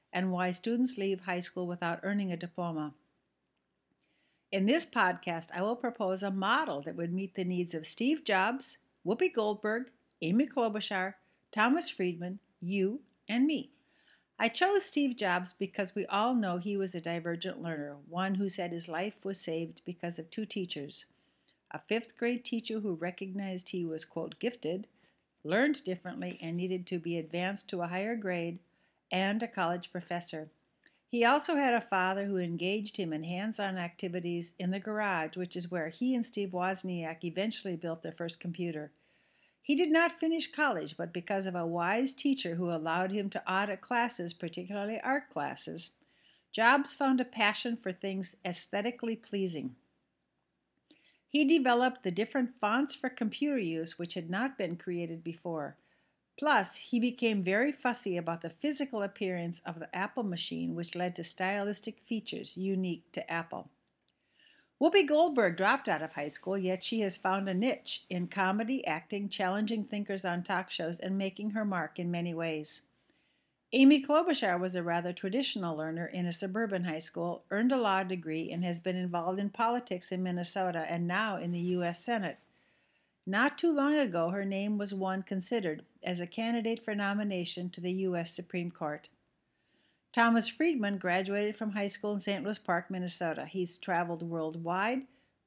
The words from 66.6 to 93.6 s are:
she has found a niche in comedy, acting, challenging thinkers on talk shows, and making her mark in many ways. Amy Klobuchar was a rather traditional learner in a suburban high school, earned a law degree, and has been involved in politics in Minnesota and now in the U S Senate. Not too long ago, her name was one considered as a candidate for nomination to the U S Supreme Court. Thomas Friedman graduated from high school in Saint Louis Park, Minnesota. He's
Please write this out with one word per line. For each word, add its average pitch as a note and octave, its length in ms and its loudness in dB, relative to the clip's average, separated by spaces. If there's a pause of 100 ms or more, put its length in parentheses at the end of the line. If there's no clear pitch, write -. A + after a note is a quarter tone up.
she A3+ 200 0
has F#3+ 140 2
found G3 320 0
a F#3 60 0
niche - 560 0
in F3+ 160 -2
comedy, G#3 580 0
acting, F#3 440 -4
challenging G#3 560 0
thinkers G3+ 400 -4
on F3 180 0
talk F#3 300 -2
shows, E3+ 260 -4
and F#3+ 180 -2
making G3 340 -2
her G#3+ 140 -2
mark F3+ 360 -2
in F3 100 -2
many E3+ 240 -2
ways. D#3+ 480 -2 (920)
Amy C4+ 300 10
Klobuchar D4 560 4
was F3+ 160 0
a F3 80 0
rather E3+ 300 0
traditional F#3+ 640 -2
learner D#3+ 300 -4
in F3+ 200 -2
a E3+ 60 0
suburban G3 500 0
high D#3+ 160 -2
school, E3+ 540 -4
earned A3+ 180 4
a C4+ 60 4
law G3 260 4
degree, E3 480 -4
and F3 140 -2
has E3+ 160 -2
been F3+ 160 -2
involved F3+ 420 0
in G3+ 120 -2
politics A#3 600 -2
in F#3 140 -2
Minnesota F3+ 640 0
and E3+ 160 0
now G3 300 0
in F3 160 -4
the F3 80 -2
U F3+ 240 0
S E3+ 180 -2
Senate. G3+ 360 -2 (840)
Not A#3+ 320 4
too E4+ 160 4
long C#4+ 240 4
ago, F3 340 4
her G3 140 0
name G3+ 340 0
was G3+ 140 -2
one F#3+ 300 0
considered F#3+ 640 -2 (180)
as F3+ 180 -2
a F3 60 -4
candidate A3+ 580 -2
for G#3+ 120 -2
nomination G3 760 -2
to F3 100 -10
the F3+ 120 -2
U F#3 240 0
S E3 180 -2
Supreme F3 380 -4
Court. - 360 -6 (1040)
Thomas A#3 340 6
Friedman A3+ 520 2
graduated G3 580 0
from G#3+ 140 -4
high G3+ 160 -2
school G#3 260 -2
in G3+ 80 -2
Saint G3+ 240 -2
Louis G#3 140 -2
Park, F3 320 0
Minnesota. F3+ 560 -2
He's F3+ 320 -2